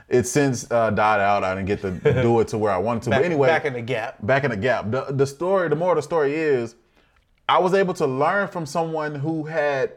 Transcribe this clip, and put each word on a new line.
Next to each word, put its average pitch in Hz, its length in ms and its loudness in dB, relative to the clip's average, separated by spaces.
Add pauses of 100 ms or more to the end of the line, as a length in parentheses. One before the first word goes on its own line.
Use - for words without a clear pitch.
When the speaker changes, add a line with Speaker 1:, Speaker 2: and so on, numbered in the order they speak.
Speaker 1:
It's - 220 2
since, 139 400 0
uh, 117 200 2
died 107 300 2
out. 101 220 2
I 95 120 0
didn't 95 120 -6
get 98 160 -2
to 98 80 -4
Speaker 2:
<laughs> 127 320 0
Speaker 1:
do 117 180 4
it 104 80 0
to 113 100 -4
where 104 140 2
I 92 60 0
wanted 110 260 -2
to. 117 60 -2
Speaker 2:
Back, 135 100 2
Speaker 1:
But 160 60 2
anyway. 143 220 2
Speaker 2:
back 156 160 2
in 143 80 -2
the 123 100 -8
gap. 113 400 -6
Speaker 1:
Back 131 220 2
in 135 60 0
the 113 60 -4
gap. 104 340 0
The, 127 200 -2
the 139 160 0
story, 175 420 0
the 147 80 0
moral 180 160 0
of 160 60 2
the 147 40 0
story 147 320 0
is, 147 400 0 (760)
I 139 100 4
was 180 160 2
able 190 200 2
to 165 120 -2
learn 160 420 0
from 165 180 -8
someone 160 480 -4
who 156 300 -4
had 147 520 -2